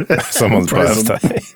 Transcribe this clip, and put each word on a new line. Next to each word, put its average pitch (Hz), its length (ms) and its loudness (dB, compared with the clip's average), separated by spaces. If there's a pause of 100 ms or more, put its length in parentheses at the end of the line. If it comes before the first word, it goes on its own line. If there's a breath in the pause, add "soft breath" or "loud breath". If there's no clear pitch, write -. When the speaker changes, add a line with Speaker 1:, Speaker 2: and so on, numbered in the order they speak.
Speaker 1:
<laughs> - 240 -2
Speaker 2:
someone's 98 400 2
Speaker 1:
Present. 107 380 2
Speaker 2:
birthday. - 320 0 (160)